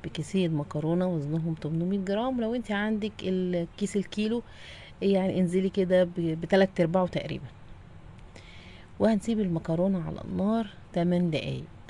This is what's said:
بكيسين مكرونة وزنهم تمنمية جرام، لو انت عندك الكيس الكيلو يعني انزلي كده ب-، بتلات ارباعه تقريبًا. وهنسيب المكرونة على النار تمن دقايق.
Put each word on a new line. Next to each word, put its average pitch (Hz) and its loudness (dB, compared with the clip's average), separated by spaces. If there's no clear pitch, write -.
بكيسين 165 0
مكرونة 156 0
وزنهم 160 0
تمنمية 165 -2
جرام، 220 -2
لو 226 0
انت 233 -4
عندك 208 0
الكيس 185 0
الكيلو 214 0
يعني 190 4
انزلي 185 4
كده 185 4
ب-، 175 0
بتلات 175 4
ارباعه 175 4
تقريبًا. - -4
وهنسيب 214 4
المكرونة 170 0
على - -6
النار 208 0
تمن 175 2
دقايق. 139 -4